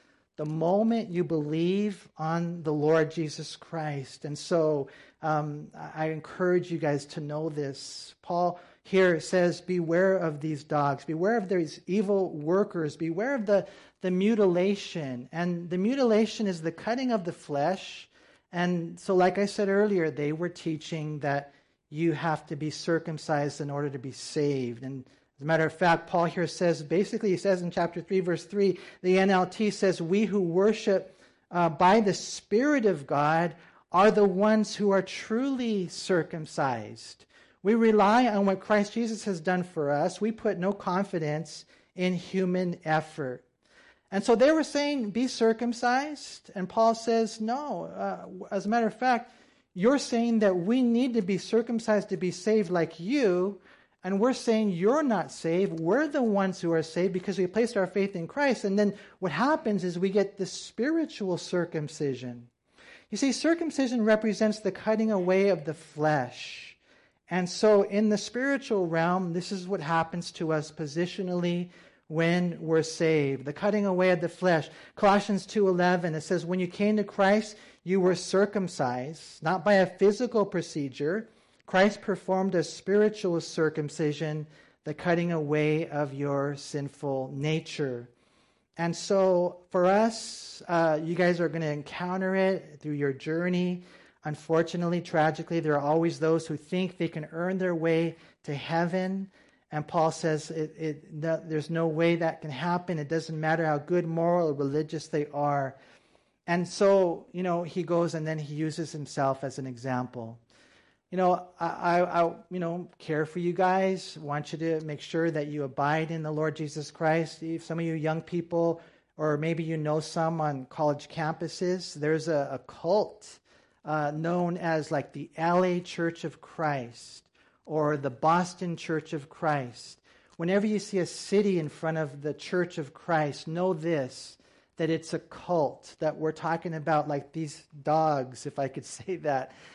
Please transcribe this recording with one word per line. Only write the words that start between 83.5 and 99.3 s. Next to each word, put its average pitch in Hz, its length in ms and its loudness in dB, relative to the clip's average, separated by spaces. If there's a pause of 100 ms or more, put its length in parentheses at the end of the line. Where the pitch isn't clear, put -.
the 151 100 -8
cutting 175 380 0
away 151 580 0
of 147 240 -4
your 143 420 -2
sinful 139 800 -6
nature. 143 760 -4 (680)
And 170 180 -2
so 185 640 2 (100)
for 180 160 4
us, - 800 0
uh, 165 360 2
you 165 120 -2
guys 175 240 4
are 165 100 2
gonna 160 160 -4
encounter 180 720 -4
it 190 460 0
through 151 120 -6
your 143 200 0
journey. 175 680 -2 (440)
Unfortunately, 165 760 0
tragically, 160 580 0
there 151 140 2
are 143 80 2 (100)
always 165 280 2
those 160 260 2
who 151 100 -4
think 180 440 -4
they 165 80 0
can 151 240 -8
earn 180 260 -2
their 180 160 0
way 165 420 2 (280)
to 151 100 -6
heaven. 185 800 -2 (400)